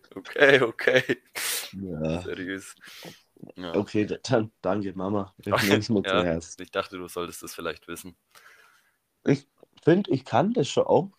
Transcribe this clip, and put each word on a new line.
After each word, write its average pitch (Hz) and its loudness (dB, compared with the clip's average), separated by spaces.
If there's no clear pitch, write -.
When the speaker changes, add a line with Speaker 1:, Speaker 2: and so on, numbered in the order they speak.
Speaker 1:
Okay, 135 6
okay. 127 2
Speaker 2:
Ja. 85 -4
Speaker 1:
Seriös. 92 -8
Ja. 90 -8
Speaker 2:
Okay, 104 0
d-, 87 -6
dann 113 0
danke, 98 -2
Mama. 98 -6
Ich 101 0
Speaker 1:
<laughs> 98 0
Speaker 2:
nehm's 104 2
mir 101 2
zu - -
Speaker 1:
Ja, 98 2
Speaker 2:
Herzen. 85 -2
Speaker 1:
ich 90 -16
dachte, 98 -6
du 90 -12
solltest 85 -8
das 87 -14
vielleicht 82 -10
wissen. 87 -14
Speaker 2:
Ich - 0
find, 180 4
ich - -2
kann 165 2
das 147 0
schon - 0
auch 151 4